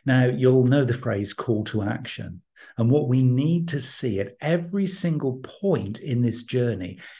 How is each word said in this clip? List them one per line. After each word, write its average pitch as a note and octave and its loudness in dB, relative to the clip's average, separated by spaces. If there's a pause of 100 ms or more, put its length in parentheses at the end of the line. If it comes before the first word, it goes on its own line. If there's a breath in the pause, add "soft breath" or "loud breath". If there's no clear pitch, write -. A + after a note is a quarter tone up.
Now, C3 6
you'll B2+ 4
know C#3 4
the A#2+ 0
phrase G#2 -2
call A2 -2
to - -4
action. - -8 (340 loud breath)
And A#2 2
what C3 2
we B2+ 4
need D3 2
to D3 -4
see A2+ -4
at - -6
every F3 -2
single C#3+ -2
point B2+ -4
in B2 -2
this A#2 -2
journey A#2+ -4 (200 loud breath)